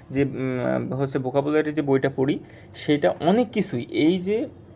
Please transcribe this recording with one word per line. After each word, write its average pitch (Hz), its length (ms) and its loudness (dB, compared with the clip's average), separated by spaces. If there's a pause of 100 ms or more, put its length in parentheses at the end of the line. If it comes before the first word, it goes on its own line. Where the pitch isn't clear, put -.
যে, 135 140 0
উম, 127 680 -2
হচ্ছে 139 260 -2
ভোকাবুলারি 147 520 0
যে 151 100 -2
বইটা 135 340 2
পড়ি, 135 240 0 (360)
সেটা 151 340 2 (100)
অনেক 208 320 4
কিছুই 143 400 -2
এই 160 280 2
যে 208 300 -2 (260)